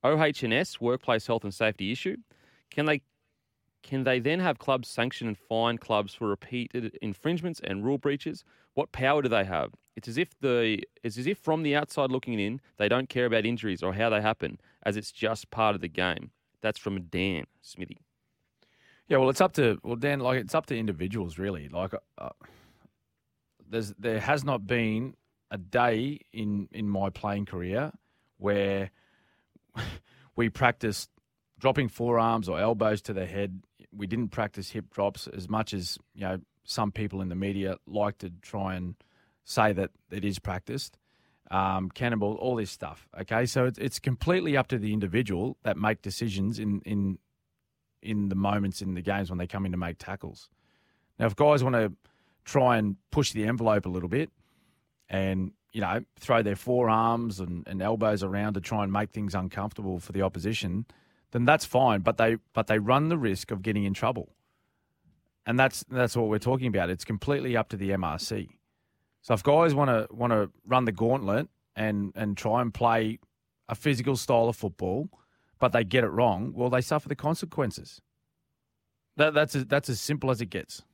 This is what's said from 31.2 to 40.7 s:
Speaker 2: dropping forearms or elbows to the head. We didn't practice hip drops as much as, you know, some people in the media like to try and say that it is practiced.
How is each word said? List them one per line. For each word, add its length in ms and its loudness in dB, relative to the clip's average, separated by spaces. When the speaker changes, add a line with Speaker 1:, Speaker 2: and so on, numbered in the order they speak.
Speaker 2:
dropping 300 2
forearms 600 2
or 120 0
elbows 420 2
to 100 -8
the 140 -2
head. 360 -6
We 140 -8
didn't 220 -2
practice 420 -6
hip 200 -8
drops 360 -2
as 220 -12
much 260 -2
as, 240 -6
you 60 -16
know, 180 -4
some 300 -2
people 280 -4
in 100 -4
the 40 -6
media 440 -2
like 300 -2
to 120 -10
try 340 -6
and 180 -6
say 280 2
that 180 -2
it 120 -6
is 140 -2
practiced. 600 -8